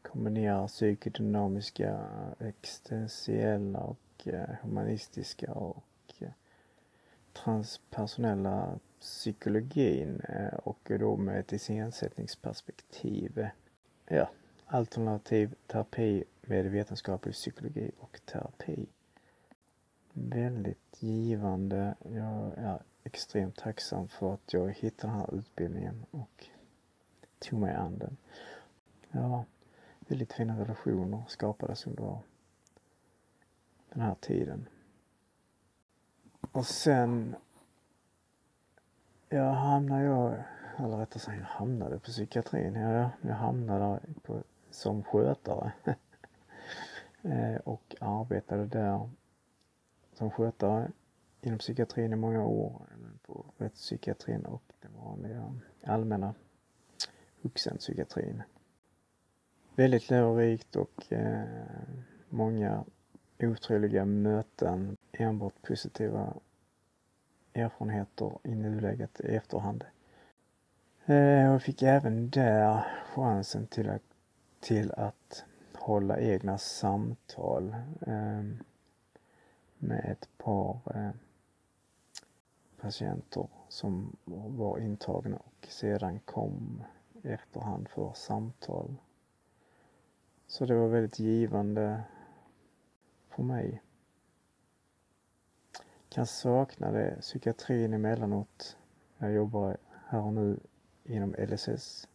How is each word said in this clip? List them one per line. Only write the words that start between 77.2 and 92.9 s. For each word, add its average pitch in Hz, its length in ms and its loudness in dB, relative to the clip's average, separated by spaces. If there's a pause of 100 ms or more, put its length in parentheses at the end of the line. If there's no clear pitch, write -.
ehm, 107 560 -2 (1120)
med - 340 -2
ett - 260 -8
par, 98 420 0 (160)
eh, 104 160 -4 (1700)
patienter 92 640 -4 (200)
som - 480 -4 (100)
var 107 520 -4
intagna 104 600 -2
och - 320 -18
sedan 101 500 0
kom 107 640 -6 (400)
i - 40 -8
efterhand 107 640 -6
för 101 240 -6
samtal. - 840 -6 (1500)
Så - 180 -2
det 123 100 6
var 117 120 6
väldigt 113 320 4
givande 107 840 2 (1300)